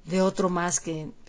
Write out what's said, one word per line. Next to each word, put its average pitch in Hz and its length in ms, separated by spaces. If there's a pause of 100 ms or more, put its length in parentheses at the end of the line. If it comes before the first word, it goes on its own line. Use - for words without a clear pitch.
de 185 180
otro 190 260
más 175 320
que 156 300 (180)